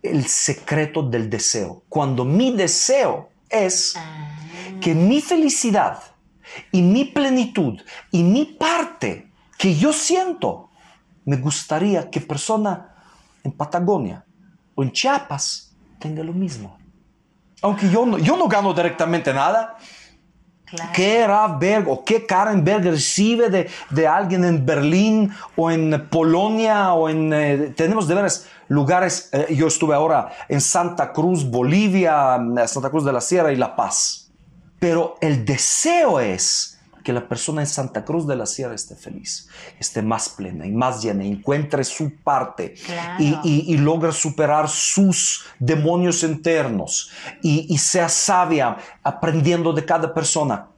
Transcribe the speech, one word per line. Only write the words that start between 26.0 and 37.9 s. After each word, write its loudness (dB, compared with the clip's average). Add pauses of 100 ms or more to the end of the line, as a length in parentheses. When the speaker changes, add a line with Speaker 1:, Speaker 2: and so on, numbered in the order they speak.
Speaker 1:
Polonia 2
o 2
en... 0
Eh, 2 (200)
tenemos 2
de 2
veras -2 (200)
lugares, 2
eh, 0
yo 4
estuve 2
ahora 2 (160)
en 0
Santa -2
Cruz, 0
Bolivia, 2 (300)
Santa -4
Cruz 0
de 2
la 0
Sierra 2
y 0
La -2
Paz. -4 (480)
Pero 2
el 0
deseo 2
es -2 (320)
que -2
la -4
persona -4
en -2
Santa -6